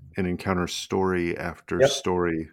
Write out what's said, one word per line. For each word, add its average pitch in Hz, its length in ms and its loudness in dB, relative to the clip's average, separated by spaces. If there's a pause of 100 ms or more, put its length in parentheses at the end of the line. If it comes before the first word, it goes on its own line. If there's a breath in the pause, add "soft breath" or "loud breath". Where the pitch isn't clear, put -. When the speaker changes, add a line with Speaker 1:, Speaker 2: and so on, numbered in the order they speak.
(160)
Speaker 1:
and 95 120 0
encounter 90 400 0
story 92 680 0
after 85 440 -4
Speaker 2:
Yep. - 100 6
Speaker 1:
story 87 640 0